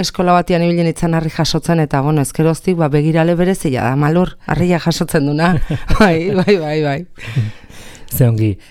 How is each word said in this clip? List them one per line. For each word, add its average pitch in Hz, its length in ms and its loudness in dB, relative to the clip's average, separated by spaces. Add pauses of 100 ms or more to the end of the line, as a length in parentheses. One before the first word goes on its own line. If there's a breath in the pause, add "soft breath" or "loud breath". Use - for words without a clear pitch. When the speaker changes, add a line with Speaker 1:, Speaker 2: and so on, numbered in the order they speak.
Speaker 1:
eskola 180 340 0
batean 170 300 2
ibili 170 180 2
nintzen 165 320 0
harri 160 160 -2
jasotzen, 165 480 0
eta, 143 240 0
bueno, 151 220 2
ezkeroztik, 160 500 0
ba, 160 160 0
begirale 160 480 2
berezia 175 420 0
da, 120 140 0
Amalur, 160 400 0 (100)
harria 170 380 0
jasotzen 156 460 0
duna. 160 240 2 (220)
<laughs> - 240 0
Bai, 175 360 2
bai, 190 240 2
bai, 156 240 -2
bai. 143 160 -2 (1120 loud breath)
Speaker 2:
Ze 127 160 2
ongi. 110 240 0 (200 soft breath)